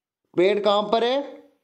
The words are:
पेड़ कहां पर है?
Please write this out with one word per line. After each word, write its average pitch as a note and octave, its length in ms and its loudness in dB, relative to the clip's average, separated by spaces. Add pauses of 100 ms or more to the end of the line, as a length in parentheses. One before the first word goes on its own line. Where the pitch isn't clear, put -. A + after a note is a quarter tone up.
(380)
पेड़ G3+ 220 2
कहां G#3 240 0
पर A3+ 200 0
है? C4+ 400 -4 (200)